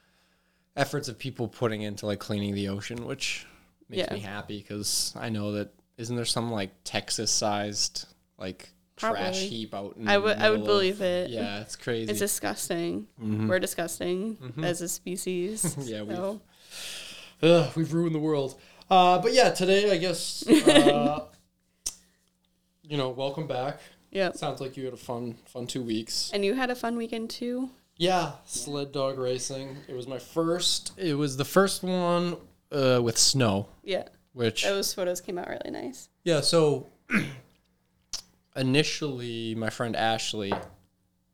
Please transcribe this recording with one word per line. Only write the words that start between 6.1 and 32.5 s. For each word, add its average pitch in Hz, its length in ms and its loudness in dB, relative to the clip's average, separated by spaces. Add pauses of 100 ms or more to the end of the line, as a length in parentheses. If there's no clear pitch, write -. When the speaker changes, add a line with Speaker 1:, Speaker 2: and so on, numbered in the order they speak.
Speaker 1:
there 117 100 -4
some, 117 260 -2
like, 101 200 -4 (120)
Texas-sized, 104 1200 -2 (320)
like, - 320 -12 (260)
trash 220 200 -2
Speaker 2:
Probably. 190 320 -4
Speaker 1:
heap 113 280 -8
out 101 220 -8
in 156 100 -6
Speaker 2:
I 202 80 4
Speaker 1:
the 202 60 4
Speaker 2:
would, 208 160 2
I 214 120 4
would 220 120 2
Speaker 1:
middle 208 140 2
of 202 60 4
Speaker 2:
believe 196 200 0
it. 180 280 0
Speaker 1:
Yeah, 104 320 -4
it's - 140 -14
crazy. 113 360 -2
Speaker 2:
It's 104 80 -2
disgusting. 175 880 -4 (140)
Speaker 1:
Mm-hmm. 214 260 0
Speaker 2:
We're 185 120 4
disgusting 185 800 -4
Speaker 1:
Mm-hmm. 131 260 -8
Speaker 2:
as 175 180 -2
a 170 60 -6
species. 185 920 -4
Speaker 1:
<laughs> 135 100 -6
Yeah, 107 140 -6
we've 107 160 -6
Speaker 2:
so. 196 240 -6 (1000)
Speaker 1:
Ugh, 160 320 8
we've 156 180 0
ruined 165 220 2
the 151 40 0
world. 147 400 0 (300)
Uh, 180 300 8
but 233 140 2
yeah, 233 180 8
today, 196 400 4
I 185 60 4
guess, 170 500 -4
Speaker 2:
<laughs> 294 200 8
Speaker 1:
uh, 147 580 6 (1600)
you 147 140 -6
know, 131 120 0
welcome 139 380 -4
back. 135 320 -4 (320)
Speaker 2:
Yep. 190 260 -2
Speaker 1:
Sounds 135 240 -4
like 135 160 -8
you 131 80 -6
had 127 80 -6
a 117 40 -14
fun, 117 380 -6 (100)
fun 120 220 -10
two 131 160 -4
weeks. 113 500 -2
Speaker 2:
And 202 120 0
you 196 100 2
had 254 160 0
a 247 40 -6
fun 233 200 -4
weekend 233 340 -6
too? 247 400 -6 (280)
Speaker 1:
Yeah, 170 340 2 (140)
sled 143 480 -6
dog 135 260 -2
racing. 131 560 -4 (140)
It 139 60 -10
was 123 120 -8
my 131 100 -8
first, - 800 0
it 180 180 0
was 143 220 0
the 139 80 0
first 190 380 4
one, 175 540 2 (340)